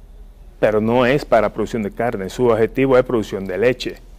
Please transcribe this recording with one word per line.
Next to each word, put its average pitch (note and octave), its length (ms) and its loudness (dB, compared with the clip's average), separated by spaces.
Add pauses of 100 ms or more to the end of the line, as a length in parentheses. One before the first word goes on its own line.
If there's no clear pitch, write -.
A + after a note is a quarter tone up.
(600)
pero G#2+ 200 2
no A#2 260 2
es C#3 180 0
para G#2+ 280 2
producción A2 300 -4
de G2+ 80 -6
carne, A2 400 -6
su B2 180 0
objetivo A#2 500 2
es B2+ 60 4
producción G#2 420 -4
de F#2 120 -6
leche. G#2+ 380 -2 (220)